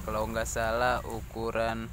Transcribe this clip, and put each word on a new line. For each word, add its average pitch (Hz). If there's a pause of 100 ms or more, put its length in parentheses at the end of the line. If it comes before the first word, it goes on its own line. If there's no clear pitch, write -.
Kalau 110
nggak 113
salah 120
ukuran 113